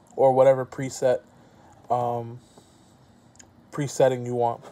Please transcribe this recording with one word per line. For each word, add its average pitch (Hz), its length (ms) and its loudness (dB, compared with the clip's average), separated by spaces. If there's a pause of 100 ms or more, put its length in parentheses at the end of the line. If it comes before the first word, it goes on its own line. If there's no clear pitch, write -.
(180)
or 131 160 4
whatever 131 320 4
preset, 127 560 -4 (680)
um, 120 500 -4 (1300)
presetting 131 540 -2
you 123 100 -6
want. 120 260 -2 (100)